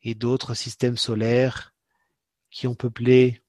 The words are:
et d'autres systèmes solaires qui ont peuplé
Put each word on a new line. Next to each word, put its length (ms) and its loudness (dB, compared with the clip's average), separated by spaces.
et 120 -6
d'autres 400 -4
systèmes 440 -4
solaires 760 -2
qui 180 -6
ont 80 -6
peuplé 720 2